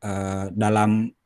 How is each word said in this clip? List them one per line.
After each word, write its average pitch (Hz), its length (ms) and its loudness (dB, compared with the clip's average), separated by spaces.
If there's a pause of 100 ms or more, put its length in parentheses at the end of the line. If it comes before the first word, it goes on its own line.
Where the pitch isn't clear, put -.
eh, 98 480 -4
dalam 107 560 2 (160)